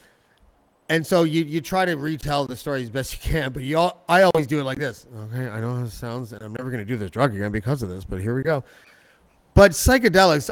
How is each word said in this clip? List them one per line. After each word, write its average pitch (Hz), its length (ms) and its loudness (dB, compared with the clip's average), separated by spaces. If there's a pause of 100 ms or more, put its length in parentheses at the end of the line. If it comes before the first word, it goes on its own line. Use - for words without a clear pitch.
(920)
And 160 160 2
so 175 180 4
you, 160 200 2
you 151 180 -4
try 185 240 0
to 175 80 0
retell 143 520 -4
the 123 100 -10
story 135 260 -6
as 113 80 -8
best 127 240 -6
you - 40 -12 (140)
can, 139 200 -2
but 131 100 -10
you 147 160 -2
all, 175 280 0
I 175 160 6
always 165 240 4
do 147 140 0
it 139 40 -4
like 131 140 -4
this. 139 280 -8 (260)
"Okay, 127 160 -6
I 110 120 -8
know 120 160 -4
how 123 80 -4
it 113 60 -8
sounds, 117 440 -10
and 104 80 -16
I'm 107 100 -12
never 127 180 -8
gonna 113 140 -6
do 117 140 -4
this 98 120 -6
drug 120 240 0
again 101 180 -4
because 120 300 -2
of 98 60 -6
this, 92 160 -10
but 95 160 -8
here 113 160 -2
we 135 80 -4
go." 147 180 0 (920)
But 196 180 10
psychedelics, 190 800 4